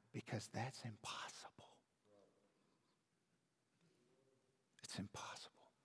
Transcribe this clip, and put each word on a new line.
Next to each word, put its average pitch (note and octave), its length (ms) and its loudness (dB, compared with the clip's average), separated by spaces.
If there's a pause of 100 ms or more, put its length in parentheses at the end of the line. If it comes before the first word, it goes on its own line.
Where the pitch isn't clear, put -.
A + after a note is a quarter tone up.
(140)
because - 400 2
that's - 320 4
impossible. - 880 -2 (3000)
It's - 160 2
impossible. - 720 -2 (140)